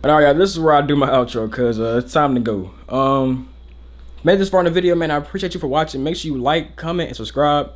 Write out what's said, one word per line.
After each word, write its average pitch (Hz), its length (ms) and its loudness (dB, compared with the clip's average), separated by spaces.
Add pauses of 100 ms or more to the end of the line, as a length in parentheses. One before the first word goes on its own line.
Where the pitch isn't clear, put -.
But 135 80 0
all 151 100 6
right, 143 140 6
this 185 160 2
is 165 100 -6
where 160 140 4
I 143 80 4
do 143 140 0
my 143 120 2
outro, 123 440 0
'cause, 117 280 -2
uh, 117 240 0
it's 123 80 -12
time 147 220 2
to 123 80 0
go. 101 300 -4 (180)
Um, 131 640 -2 (680)
made 190 160 4
this 190 100 0
far 185 120 2
in 175 40 2
the 170 60 2
video, 175 240 2
man. 165 160 0
I 147 60 0
appreciate 175 360 -6
you 180 60 -8
for 151 80 -6
watching. 135 360 -2
Make 175 120 -4
sure 160 160 -8
you 135 80 -4
like, 151 360 -2
comment, 165 340 -6
and - 60 -12
subscribe. 147 600 -2